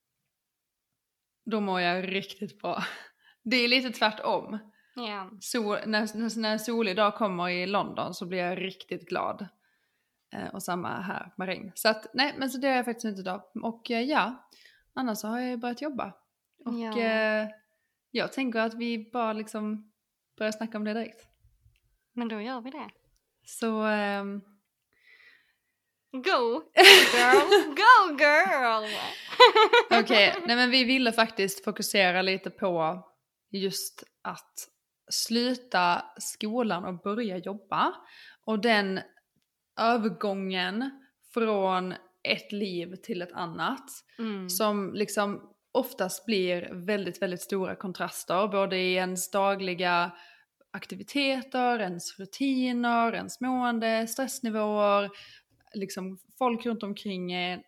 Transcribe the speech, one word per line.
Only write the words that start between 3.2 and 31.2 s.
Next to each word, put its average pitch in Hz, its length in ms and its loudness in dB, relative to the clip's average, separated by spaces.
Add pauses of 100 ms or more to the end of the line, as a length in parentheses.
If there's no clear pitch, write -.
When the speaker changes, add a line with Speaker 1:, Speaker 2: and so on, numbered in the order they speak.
Speaker 1:
Det 226 120 0
är 240 120 4
lite 254 220 2
tvärtom. 214 680 -2 (360)
Speaker 2:
Ja. 208 360 -10 (100)
Speaker 1:
Så 214 320 -4 (140)
när, 214 320 -2
när, 226 220 -4
när 214 120 -2
en 214 80 -2
solig 220 360 -2
dag 208 180 4
kommer 180 340 -2
i 180 180 -2
London 185 480 -2
så 185 120 -10
blir 180 120 -6
jag 180 220 -2
riktigt 180 480 -10
glad. 104 380 -4 (880)
Eh, 196 200 -8
och 190 80 -12
samma - 380 -6
här 185 360 -10
med 185 120 -8
regn. 185 260 -10
Så - 140 -2
att, 220 260 -2
nej, 277 240 0
men 269 120 -4
så 262 80 -8
det 277 100 0
har 262 80 4
jag 247 80 0
faktiskt 233 200 -6
inte 202 160 -6
idag. 190 220 -6 (200)
Och, 226 280 -8
eh, 233 100 0
ja, 254 480 -2 (460)
annars 247 240 -4
så 214 100 -8
har 233 120 -4
jag 254 100 -6
ju 247 60 -6
börjat 240 260 -6
jobba. 262 300 -6 (540)
Och, 240 80 -4
Speaker 2:
Ja. 226 240 -6
Speaker 1:
eh, 220 500 0 (600)
jag 226 220 -4
tänker 247 280 -2
att 226 140 -2
vi 233 380 -6
bara 226 200 -2
liksom 214 600 -8 (460)
börjar 214 140 -2
snacka 220 260 -8
om 208 60 -6
det 214 100 -4
direkt. 226 320 -8 (880)
Speaker 2:
Men 240 140 -6
då 214 120 -6
gör 247 200 -8
vi 240 100 -14
det. 269 180 -12 (560)
Speaker 1:
Så, 220 380 -4
ehm, 202 580 -2 (1700)
Speaker 2:
Go, 262 560 0
Speaker 1:
<laughs> 381 460 10
Speaker 2:
girl! 302 640 6
Go, 403 420 8
girl! 294 680 4 (1080)
<laughs> 233 120 8
Speaker 1:
Okej, 208 320 6 (120)
nej 233 100 2
men 247 140 4
vi 247 140 6
ville 254 280 4
faktiskt 226 520 0